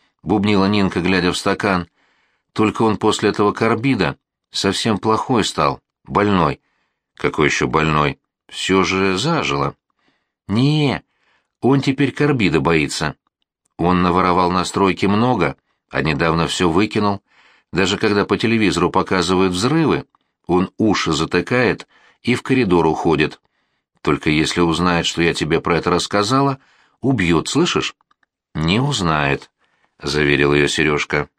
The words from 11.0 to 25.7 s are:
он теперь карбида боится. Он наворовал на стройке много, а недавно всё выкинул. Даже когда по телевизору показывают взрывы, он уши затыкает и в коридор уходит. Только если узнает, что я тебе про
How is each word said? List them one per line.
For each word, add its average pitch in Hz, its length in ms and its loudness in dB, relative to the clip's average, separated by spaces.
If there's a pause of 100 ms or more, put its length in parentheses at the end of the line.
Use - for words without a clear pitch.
он 135 200 2
теперь 135 300 -2
карбида 113 480 0
боится. 76 560 0 (600)
Он 87 240 2
наворовал 90 500 2
на 90 140 -2
стройке 95 420 0
много, 104 480 0 (340)
а - 120 -4
недавно 80 460 0
всё 90 220 0
выкинул. 101 520 -2 (500)
Даже 101 260 -2
когда 101 280 0
по 101 120 -2
телевизору 95 520 0
показывают 92 640 0
взрывы, 110 520 0 (400)
он 92 320 0
уши 98 360 0
затыкает 87 760 -2 (340)
и 120 140 -2
в 120 60 -8
коридор 98 440 2
уходит. 76 540 0 (640)
Только 78 280 -2
если 78 320 0
узнает, 85 440 0
что - 160 -4
я 85 120 2
тебе 80 280 -2
про 85 160 0